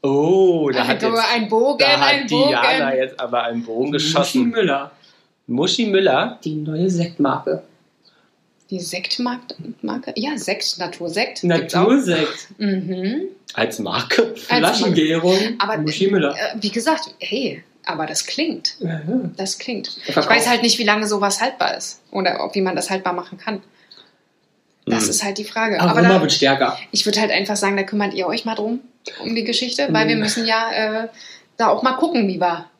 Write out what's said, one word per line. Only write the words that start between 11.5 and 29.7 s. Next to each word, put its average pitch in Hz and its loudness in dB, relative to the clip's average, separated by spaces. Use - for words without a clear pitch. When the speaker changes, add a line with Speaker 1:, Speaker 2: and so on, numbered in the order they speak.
Speaker 2:
auch. 180 4
Speaker 3:
Natursekt. 185 2
Speaker 2:
Mhm. 190 -2
Speaker 1:
Als - -2
Marke? - 0
Speaker 2:
Als - -4
Marke. 240 4
Speaker 3:
Flaschengärung, 165 2
Speaker 2:
Aber, 208 0
Speaker 3:
Muschi 156 0
Müller. 151 2
Speaker 2:
äh, - -4
wie 202 -4
gesagt, 262 -2
hey, 208 -4
aber 160 -4
das 151 -6
klingt. - -4
Speaker 3:
Ja, 180 -4
ja. 202 -2
Speaker 2:
Das 190 -6
klingt. - -8
Ich - -6
Speaker 3:
Verkauft. - 2
Speaker 2:
weiß 233 2
halt 233 2
nicht, 233 2
wie 233 -2
lange 208 2
sowas 202 0
haltbar - -2
ist. - -12
Oder 185 0
ob, - -8
wie 202 0
man 185 0
das 180 -4
haltbar 190 -2
machen 180 -8
kann. 208 -8
Das 110 0
Speaker 1:
Hm. 104 0
Speaker 2:
ist - 0
halt 196 -4
die 214 -6
Frage. 214 -2
Speaker 3:
Aroma 170 4
Speaker 2:
Aber 180 8
da, 185 8
Speaker 3:
wird 156 0
stärker. 135 2
Speaker 2:
ich - 0
würd 208 4
halt 214 0
einfach 196 0
sagen, 202 0
da 196 0
kümmert 202 -2
ihr 180 -2
euch 226 -4
mal 220 -6
drum, 220 -4
um 226 -4
die 226 -2
Geschichte, 240 -2